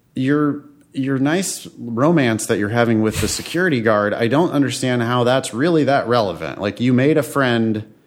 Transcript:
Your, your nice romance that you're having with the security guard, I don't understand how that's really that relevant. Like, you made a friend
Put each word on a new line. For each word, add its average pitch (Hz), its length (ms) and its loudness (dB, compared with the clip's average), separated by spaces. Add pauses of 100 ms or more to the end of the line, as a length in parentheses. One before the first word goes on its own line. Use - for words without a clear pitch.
(160)
Your, 143 480 0 (300)
your 135 260 -2
nice 165 480 -4 (100)
romance 120 680 0
that 110 100 0
you're 98 120 -2
having 117 320 2
with 107 200 0
the 107 60 -2
security 165 540 -2
guard, 104 320 2
I 117 140 0
don't 147 240 2
understand 127 520 0
how 120 200 0
that's 127 300 0
really 156 320 2
that 135 220 2
relevant. 87 520 -2
Like, 98 200 -4
you 123 140 2
made 139 240 4
a 143 60 0
friend 113 680 -2 (140)